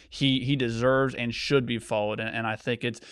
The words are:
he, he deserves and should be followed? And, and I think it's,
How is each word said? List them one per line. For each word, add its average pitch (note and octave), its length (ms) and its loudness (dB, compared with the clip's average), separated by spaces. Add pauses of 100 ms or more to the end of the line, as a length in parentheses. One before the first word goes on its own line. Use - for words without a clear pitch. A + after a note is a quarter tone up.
he, C3+ 320 2
he C#3 160 0
deserves B2+ 580 2
and A#2+ 180 -4
should C3+ 320 2
be A#2 120 -2
followed? G#2+ 420 -2
And, A2 160 -6
and A2+ 100 -2
I A2 120 -2
think A#2+ 260 -4
it's, A#2+ 160 -4 (120)